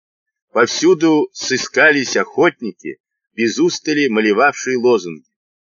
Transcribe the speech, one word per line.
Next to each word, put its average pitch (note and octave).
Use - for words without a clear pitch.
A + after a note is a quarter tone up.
Повсюду D3+
сыскались C3+
охотники, G#2
без A2
устали D3+
малевавшие A2
лозунги: G2+